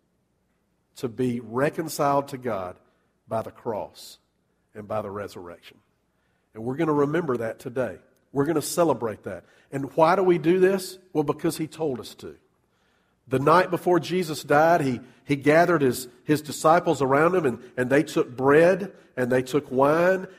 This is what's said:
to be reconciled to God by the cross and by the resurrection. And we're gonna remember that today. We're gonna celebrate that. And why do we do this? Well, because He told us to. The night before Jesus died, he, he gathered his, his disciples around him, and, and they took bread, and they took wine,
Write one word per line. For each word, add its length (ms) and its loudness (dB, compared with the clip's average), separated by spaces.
to 120 -6
be 300 -4
reconciled 880 -2
to 100 -14
God 400 -8
by 140 -6
the 80 -12
cross 680 -12
and 120 -16
by 140 -6
the 80 -10
resurrection. 680 -14
And 100 -12
we're 120 -6
gonna 180 0
remember 440 0
that 200 -6
today. 400 -6
We're 140 0
gonna 160 0
celebrate 640 -2
that. 220 -12
And 240 -8
why 200 4
do 60 0
we 160 4
do 220 2
this? 400 0
Well, 100 0
because 340 -4
He 80 -6
told 340 -6
us 160 -16
to. 200 -16
The 80 0
night 320 4
before 300 0
Jesus 420 -4
died, 380 4
he, 180 -2
he 140 -2
gathered 440 4
his, 280 -2
his 160 0
disciples 600 2
around 320 2
him, 120 0
and, 140 -2
and 120 -2
they 140 4
took 320 -4
bread, 560 4
and 160 -2
they 100 2
took 300 -4
wine, 560 2